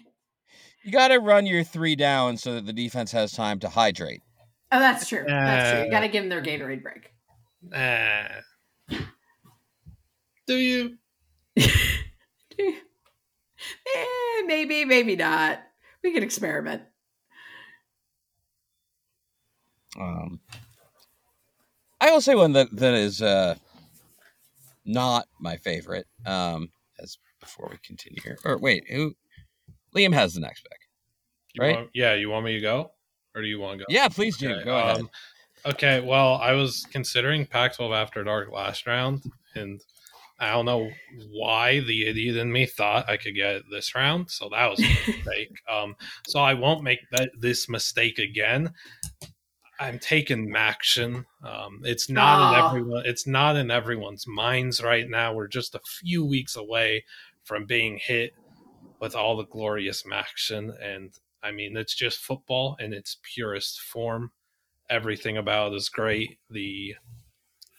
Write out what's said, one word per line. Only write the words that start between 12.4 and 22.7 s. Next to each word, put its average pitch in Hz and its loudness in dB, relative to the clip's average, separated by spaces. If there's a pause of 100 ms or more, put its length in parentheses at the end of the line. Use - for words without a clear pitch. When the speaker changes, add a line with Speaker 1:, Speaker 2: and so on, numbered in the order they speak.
Speaker 2:
you? 381 0 (1200)
Eh, 480 -2
maybe, 302 0
maybe 247 4
not. 160 0 (420)
We 359 0
could 320 0
experiment. 156 -4 (3250)
Speaker 1:
Um, 85 -8 (1600)
I 302 10
will 311 8
say 262 6
one 165 8
that, 135 6